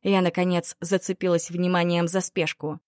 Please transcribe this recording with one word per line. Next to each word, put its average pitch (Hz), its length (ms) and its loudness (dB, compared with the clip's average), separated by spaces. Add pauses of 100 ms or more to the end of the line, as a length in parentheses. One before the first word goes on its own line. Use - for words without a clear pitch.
Я, 196 180 2
наконец, 180 600 0
зацепилась 180 680 0
вниманием 175 580 0
за 185 120 2
спешку. 156 680 -4